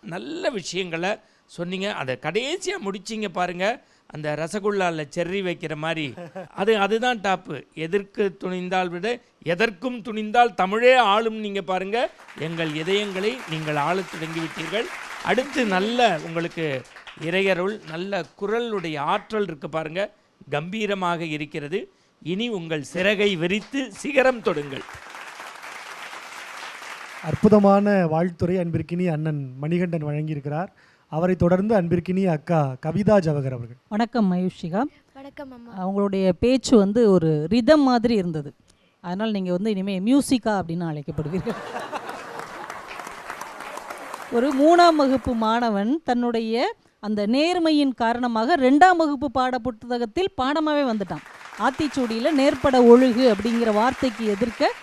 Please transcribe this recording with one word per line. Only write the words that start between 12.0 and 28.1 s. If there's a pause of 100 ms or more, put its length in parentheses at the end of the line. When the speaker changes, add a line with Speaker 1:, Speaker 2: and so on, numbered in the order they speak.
Speaker 1:
எங்கள் (100)
இதயங்களை (200)
நீங்கள்
ஆளத்
தொடங்கிவிட்டீர்கள். (420)
அடுத்து (140)
நல்ல (200)
உங்களுக்கு (640)
இறையருள், (160)
நல்ல (180)
குரலுடைய (160)
ஆற்றல்
இருக்கு
பாருங்க, (520)
கம்பீரமாக (140)
இருக்கிறது. (520)
இனி (120)
உங்கள்
சிறகை (140)
விரித்து (180)
சிகரம்
தொடுங்கள். (2500)
Speaker 2:
அற்புதமான (200)